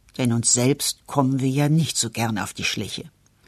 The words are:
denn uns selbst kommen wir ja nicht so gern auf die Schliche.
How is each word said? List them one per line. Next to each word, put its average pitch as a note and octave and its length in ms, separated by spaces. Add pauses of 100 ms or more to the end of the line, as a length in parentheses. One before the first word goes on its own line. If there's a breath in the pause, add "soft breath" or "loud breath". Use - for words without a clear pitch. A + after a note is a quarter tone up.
(180)
denn B2 140
uns A#2 200
selbst - 540
kommen C3+ 340
wir C3+ 80
ja C#3+ 200
nicht D#3 280
so A3+ 140
gern A2+ 280
auf - 140
die - 120
Schliche. - 400 (440 loud breath)